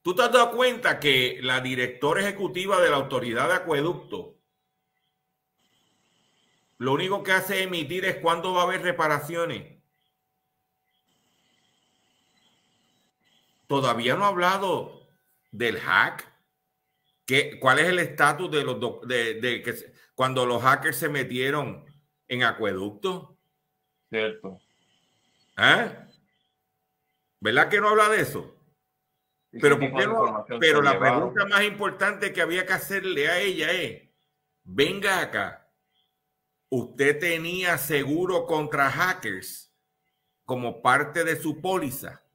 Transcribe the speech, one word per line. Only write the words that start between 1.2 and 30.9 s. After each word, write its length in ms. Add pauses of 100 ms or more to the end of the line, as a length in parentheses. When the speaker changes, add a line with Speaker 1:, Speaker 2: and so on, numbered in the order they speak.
Speaker 1:
la 180
directora 600
ejecutiva 580
de 100
la 60
Autoridad 540
de 60
Acueducto, 840 (2500)
lo 160
único 300
que 100
hace 300
emitir 420
es 160
cuándo 320
va 80
a 20
haber 200
reparaciones? 1000 (3750)
Todavía 480
no 80
ha 60
hablado 800 (420)
del 260
hack. 560 (920)
¿Qué, 340
cuál 200
es 100
el 100
estatus 500
de 140
los 160
doc-, 260
de, 360
de 200
que 120
se, 200 (220)
cuando 300
los 180
hackers 320
se 140
metieron 720 (460)
en 140
Acueducto? 920 (760)
Speaker 2:
Cierto. 520 (960)
Speaker 1:
¿Ah? 500 (1400)
¿Verdad 260
que 120
no 80
habla 200
de 120
eso? 340 (960)
Speaker 2:
¿Y 60
Speaker 1:
Pero 220
Speaker 2:
qué 100
Speaker 1:
¿por 0
Speaker 2:
tipo 80
Speaker 1:
qué 60
Speaker 2:
de 100
Speaker 1:
no? 60
Speaker 2:
información 400
Speaker 1:
Pero 180
Speaker 2:
se 60
Speaker 1:
la 100